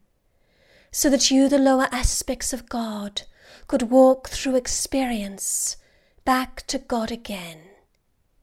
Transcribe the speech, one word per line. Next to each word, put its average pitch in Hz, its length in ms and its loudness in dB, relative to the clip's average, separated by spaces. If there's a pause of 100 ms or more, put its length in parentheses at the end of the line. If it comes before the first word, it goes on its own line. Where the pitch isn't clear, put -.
(920)
so - 180 0
that 262 220 4
you, 269 160 6
the 277 100 2
lower 269 360 4
aspects - 580 -2
of 240 160 -10
God, 214 540 -8 (460)
could 254 160 0
walk 262 440 6
through - 280 -4
experience 240 1200 -4 (480)
back 262 420 -2
to 277 100 -4
God 233 340 -6
again. 180 500 -12 (800)